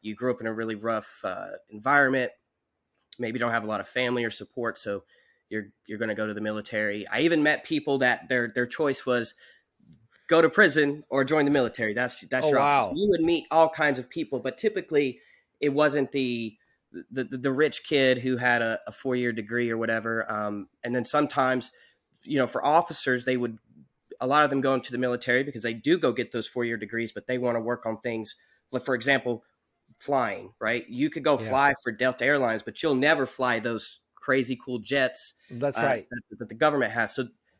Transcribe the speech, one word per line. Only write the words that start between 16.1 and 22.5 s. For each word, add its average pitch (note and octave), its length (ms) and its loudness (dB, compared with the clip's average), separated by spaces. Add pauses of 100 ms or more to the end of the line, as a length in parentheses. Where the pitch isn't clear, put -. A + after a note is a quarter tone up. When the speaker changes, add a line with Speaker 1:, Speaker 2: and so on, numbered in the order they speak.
Speaker 1:
the, A#2+ 440 -2 (540)
the, C3 140 -6
the, B2 140 -8
the C3 140 -2
rich C#3+ 300 0
kid C3 360 4
who B2+ 180 0
had A#2+ 260 2
a, A2+ 240 0
a G#2+ 60 -10
four-year B2 400 0
degree A2+ 380 -2
or A2+ 60 -2
whatever. A2+ 540 -2
Um, G#2 380 -4 (160)
and A#2+ 100 -4
then B2 100 0
sometimes, C3 680 0 (500)
you C#3+ 160 -2
know, C3 80 4
for - 180 -4